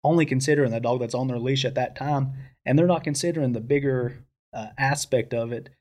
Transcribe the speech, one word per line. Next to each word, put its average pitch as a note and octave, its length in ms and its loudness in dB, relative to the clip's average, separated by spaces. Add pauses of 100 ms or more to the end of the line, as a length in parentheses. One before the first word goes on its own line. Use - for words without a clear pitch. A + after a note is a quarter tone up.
only D#3+ 200 4
considering C#3 460 2
the A2+ 100 -2
dog A#2+ 200 0
that's A#2+ 140 -4
on B2+ 120 -2
their B2 120 -2
leash C3 260 -2
at B2+ 100 -2
that B2+ 220 -4
time, C#3 360 -2 (340)
and C3 120 4
they're E3+ 80 6
not E3+ 180 2
considering D3+ 480 -2
the A2 80 -2
bigger, C3 640 0 (280)
uh, A2 240 -10
aspect C3+ 560 0
of A#2 200 -4
it. A#2 180 -10 (100)